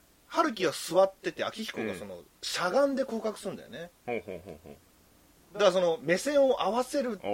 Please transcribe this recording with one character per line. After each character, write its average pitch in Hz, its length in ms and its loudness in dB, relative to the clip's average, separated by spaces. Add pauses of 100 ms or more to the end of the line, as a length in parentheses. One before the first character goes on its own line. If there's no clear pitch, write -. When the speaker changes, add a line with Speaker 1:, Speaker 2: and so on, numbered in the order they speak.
(280)
Speaker 1:
春 320 260 0
樹 185 120 -2
は 139 60 0
座 170 300 2
っ 190 100 4
て 175 200 -6
て、 120 100 -6
明 104 80 -4
彦 110 340 -8
が 104 120 -4
そ 87 100 -12
の、 95 100 -12
Speaker 2:
う - 40 -14
ん。 80 40 -20 (180)
Speaker 1:
し - 180 -6
ゃ 175 100 -2
が 277 160 4
ん 277 80 0
で 254 100 0
告 220 220 -6
白 208 120 -6
す 208 100 -10
る 160 60 -6
ん - 20 -10
だ 76 80 -14
よ - 60 -18
ね。 165 200 -12 (160)
Speaker 2:
ほ 120 100 -4
う 101 80 -6
ほ 95 120 -10
う 90 80 -12
ほ 95 80 -14
う 76 120 -16
ほ 78 60 -18
う。 73 40 -18 (800)
Speaker 1:
だ 202 40 -6
か 208 80 6
ら、 175 60 6
そ 185 80 2
の、 170 200 4
目 160 160 2
線 277 280 4
を 254 180 4
合 185 80 2
わ 240 140 0
せ 285 180 -2
る 233 120 -4
っ - 20 -8 (180)